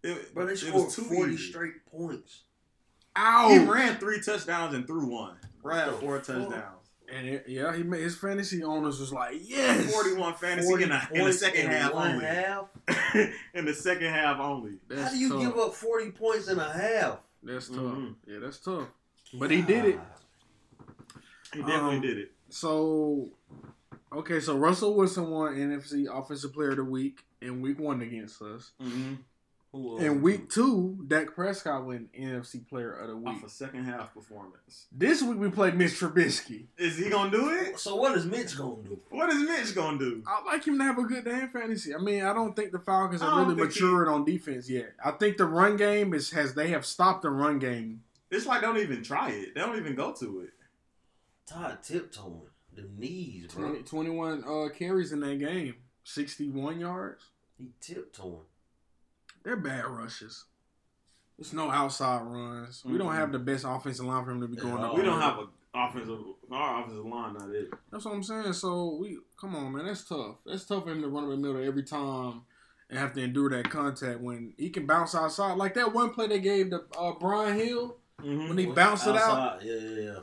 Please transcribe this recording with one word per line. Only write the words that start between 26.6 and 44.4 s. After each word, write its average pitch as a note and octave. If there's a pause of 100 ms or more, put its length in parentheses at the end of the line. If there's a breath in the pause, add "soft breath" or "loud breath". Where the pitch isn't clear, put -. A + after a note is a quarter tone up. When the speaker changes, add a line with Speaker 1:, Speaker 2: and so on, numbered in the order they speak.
Speaker 3:
of C3+
the C3
Week C3 (200)
in B2+
week C#3
one C#3+
against A2+
us. A2 (100)
Speaker 1:
Mm-hmm. C3 (580)
Speaker 2:
Who C3+
was B2
Speaker 3:
In D3+
Speaker 2:
it? -
Speaker 3:
week F#3
two, F#3+
Dak D3+
Prescott F3
won B2
N C3
F B2
C B2
Player A#2+
of G#2+
the A2
Week. A2+
Speaker 1:
Off G#2+
a G#2
second C3
half A#2
performance. G#2
Speaker 3:
This A3
week A#3+
we G3+
played F#3+
Mitch F3
Trubisky. D3+ (120)
Speaker 1:
Is E3
he F#3+
gonna G3
do B3
it? F#4
Speaker 2:
So G3+
what B3+
is E3+
Mitch G3
gonna A#2+
do? G2+ (100)
Speaker 1:
What E4+
is C#4+
Mitch C#4
gonna D#3
do? A#2+
Speaker 3:
I G#3+
like D4+
him C#4+
to C4+
have C4
a B3
good A#3+
day A#3+
in C4
fantasy. A3+
I D3+
mean, G3+
I G3
don't A3
think G#3
the F3+
Falcons F#3
Speaker 1:
I D#3+
Speaker 3:
are -
Speaker 1:
don't F#3
Speaker 3:
really D#3+
Speaker 1:
think D#3
he G#3
Speaker 3:
matured F3+
on D3
defense C#3